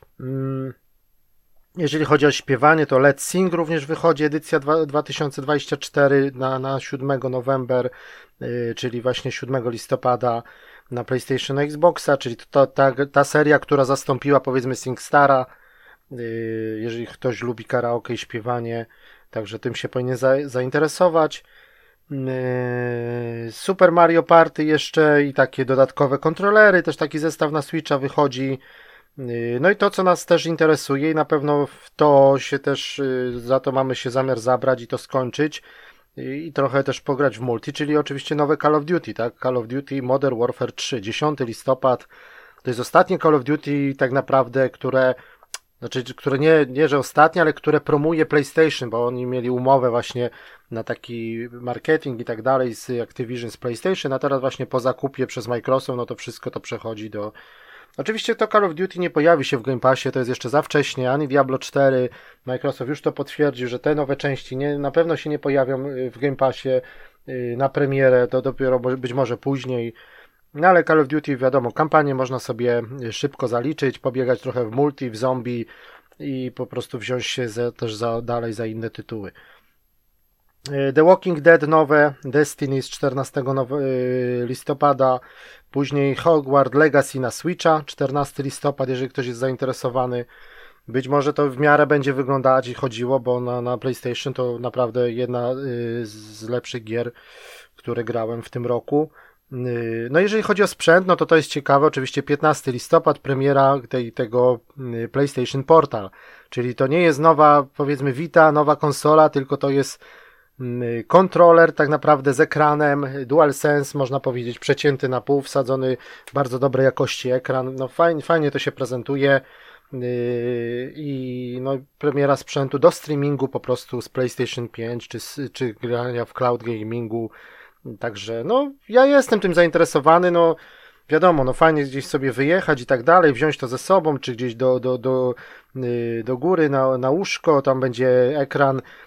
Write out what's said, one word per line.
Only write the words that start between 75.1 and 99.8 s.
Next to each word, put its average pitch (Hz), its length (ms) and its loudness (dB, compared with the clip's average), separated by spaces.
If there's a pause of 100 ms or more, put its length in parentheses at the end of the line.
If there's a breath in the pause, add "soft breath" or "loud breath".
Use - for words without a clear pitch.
w 110 60 -12
zombie 120 500 -4 (520 loud breath)
i 131 360 -8
po 127 120 -8
prostu - 320 -10
wziąć 120 280 -6
się 123 220 -6
za, 117 240 -4
też 113 220 -8
za, 117 280 -4
dalej 117 300 -6
za 113 140 -8
inne 113 240 -8
tytuły. 107 420 -12 (1600 soft breath)
Y, 135 40 -2
The 156 120 6
Walking 175 360 4
Dead 165 220 6
nowe, 147 520 4 (100)
Destiny 139 580 -2
z - 80 -10
czternastego 135 640 -4
nowe-, 135 280 -2
y, 127 640 -2
listopada, 131 760 0 (500 loud breath)
później 139 440 -2
Hogwarts 135 600 2
Legacy 139 460 2
na 123 100 -4
Switcha, 160 560 0
czternasty 139 560 -6
listopad, 135 460 -4
jeżeli 127 220 -4
ktoś 127 160 -6
jest 120 120 -8
zainteresowany. 127 880 -4 (640 loud breath)
Być 127 200 -4
może 143 240 2
to 147 180 0
w 127 80 -12
miarę 147 280 4
będzie 139 260 0
wyglądać 131 560 0
i 120 60 -8
chodziło, 123 460 -2
bo 123 200 -2
na, 123 200 -4
na 120 180 -4
PlayStation 127 560 -6
to 123 240 -4
naprawdę 120 540 -2
jedna, 120 400 -4
y, 120 540 -6
z 107 420 -16
lepszych 120 360 -6
gier, 117 280 -6 (640 loud breath)
które 120 280 -6
grałem 117 380 -4
w - 80 -16
tym 120 160 -6
roku. 147 440 0 (420 soft breath)
Y, 120 580 -6